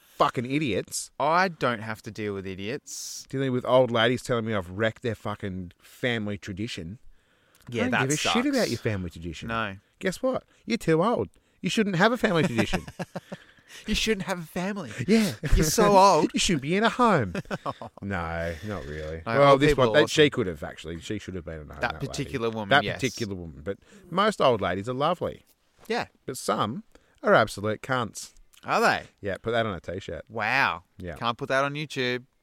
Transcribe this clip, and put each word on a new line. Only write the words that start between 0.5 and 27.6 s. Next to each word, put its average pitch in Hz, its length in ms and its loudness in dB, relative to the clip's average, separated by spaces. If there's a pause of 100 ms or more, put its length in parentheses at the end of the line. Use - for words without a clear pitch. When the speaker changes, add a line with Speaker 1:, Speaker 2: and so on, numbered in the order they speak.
Speaker 2:
I 170 300 2
don't 123 320 -2
have 110 220 -8
to 113 80 -12
deal 104 220 -4
with 98 140 -6
idiots. - 800 -10
Speaker 1:
Dealing 135 240 -2
with 123 140 -2
old 123 260 6
ladies 120 320 2
telling 117 220 -2
me 113 80 -2
I've 90 160 -2
wrecked 107 320 -2
their 110 140 -4
fucking 92 640 -8
family 107 560 -4
tradition. 98 600 -10 (720)
Speaker 2:
Yeah, 117 120 -2
Speaker 1:
I - 20 0
don't 127 80 0
Speaker 2:
that 110 120 4
Speaker 1:
give 131 80 2
a 151 60 0
shit - 140 0
Speaker 2:
sucks. 247 160 2
Speaker 1:
about 247 220 2
your 117 100 -2
family 95 300 -2
tradition. 85 400 -10
Speaker 2:
No. 110 260 -4 (240)
Speaker 1:
Guess 190 240 -4
what? 254 200 -2 (220)
You're 220 120 -2
too 160 260 2
old. 196 240 0 (320)
You 185 100 -4
shouldn't 202 280 0
have 220 160 6
a 240 40 0
family 175 260 2
tradition. 160 440 0
Speaker 2:
<laughs> - 80 -16 (920)
You 214 80 0
shouldn't 208 320 -2
have 185 100 -4
a 175 80 -8
family. 185 460 -6 (160)
Speaker 1:
Yeah. 208 240 4 (240)
Speaker 2:
You're - 80 6
so 208 340 6
Speaker 1:
<laughs> - 0 -
Speaker 2:
old. 185 360 6
Speaker 1:
You - 80 0
should 165 180 2
be 147 160 -2
in 214 80 2
a 220 60 4
home. 175 460 4 (140)
Speaker 2:
<laughs> - 520 -10
Speaker 1:
No, 85 520 -4 (140)
not 87 180 -8
really. 78 400 -10
Speaker 2:
No, 117 140 2
Speaker 1:
well, 143 140 8
Speaker 2:
old 135 80 4
Speaker 1:
this 151 100 6
Speaker 2:
people 127 140 2
Speaker 1:
one, 113 60 4
Speaker 2:
are - 20 2
Speaker 1:
that, 151 100 6
Speaker 2:
awesome. 156 40 0 (160)
Speaker 1:
she 147 60 6
could 113 180 -2
have 80 140 -6
actually. 82 380 -10
She 85 200 -8
should 92 160 -10
have 85 100 -10
been 82 80 -10
at 78 60 -10
home, 73 100 -14
Speaker 2:
That - 120 -16
Speaker 1:
that 120 120 -2
lady. 139 140 -8
Speaker 2:
particular 120 420 -6
woman, 110 180 -6
Speaker 1:
That 135 160 6
Speaker 2:
yes. 92 120 -4
Speaker 1:
particular 104 380 -6
woman. 82 300 -12
But 98 140 -6 (320)
most 196 320 0
old 123 180 4
ladies 98 300 -2
are 127 40 -4
lovely. 139 520 -4 (420)
Speaker 2:
Yeah. 220 200 -4 (180)
Speaker 1:
But 131 100 -8
some 175 480 -4 (400)
are 214 100 4
absolute 107 480 2